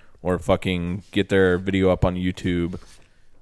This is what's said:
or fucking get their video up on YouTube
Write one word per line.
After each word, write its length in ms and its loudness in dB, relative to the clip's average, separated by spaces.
or 160 -2
fucking 760 -2
get 160 0
their 300 4
video 320 2
up 140 2
on 120 0
YouTube 640 -4